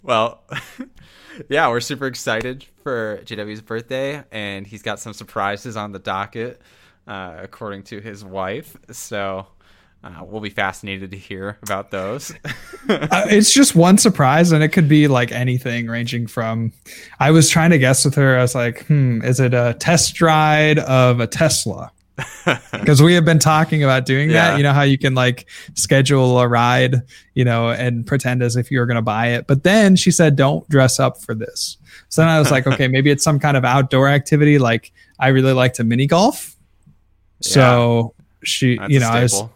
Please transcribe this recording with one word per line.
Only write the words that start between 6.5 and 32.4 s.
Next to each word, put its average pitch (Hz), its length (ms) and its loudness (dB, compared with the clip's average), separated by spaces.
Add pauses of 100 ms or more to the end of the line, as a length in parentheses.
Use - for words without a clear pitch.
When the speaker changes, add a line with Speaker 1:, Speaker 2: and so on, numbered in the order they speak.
Speaker 1:
uh, 92 340 -16
according 98 440 -16
to 104 140 -18
his 104 240 -18
wife. 95 540 -10 (140)
So, 98 560 -10 (560)
uh, 85 200 -20
we'll 101 160 -14
be 104 120 -10
fascinated 98 600 -8
to 98 60 -18
hear 98 460 -12
about 101 280 -8
those. 101 480 -10
<laughs> - 40 -20 (460)
Speaker 2:
Uh, 180 400 -2
it's 208 240 4
just 277 220 4
one 180 220 6
surprise, 165 540 2
and 156 120 2
it 156 60 0
could 160 200 2
be, 151 180 4
like, 123 240 0
anything 120 560 -4
ranging 117 400 -8
from, 113 460 -6 (460)
I 139 120 4
was 160 180 6
trying 165 220 2
to 160 80 4
guess 131 260 2
with 135 100 -2
her. 135 220 2
I 127 40 2
was 123 140 -2
like, 120 320 -6
"Hmm, 127 360 0
is 127 160 -2
it 127 140 0
a 120 260 0
test - 420 0
ride 151 580 2
of 127 400 2
a 113 80 -2
Tesla?" - 640 -4 (260)
Speaker 1:
<laughs> - 280 -16 (400)
Speaker 2:
'Cause 143 160 6
we 170 120 8
have 175 100 4
been 160 160 4
talking 156 440 2
about 131 220 0
doing 135 240 -2
that. 165 220 2
Speaker 1:
Yeah. - 60 -2
Speaker 2:
You 143 60 0
know 139 100 2
how 143 80 2
you 139 160 2
can, 135 180 -2
like, 127 320 -2 (280)
schedule 131 640 2
a 123 80 2
ride, 123 480 2 (400)
you 127 100 0
know, 117 240 0
and 117 360 -4
pretend 127 380 -2
as 120 120 -2
if 123 160 -4
you 131 80 -2
were 120 80 0
gonna 117 140 0
buy 113 260 -2
it. 120 200 -4
But 139 160 0
then 196 320 4
she 180 160 2
said, 156 240 4
"Don't 139 340 0
dress 135 300 2
up 131 220 -2
for 120 120 -10
this." - 440 -10 (320)
So 160 140 0
then 165 60 4
I 160 100 2
was 147 120 2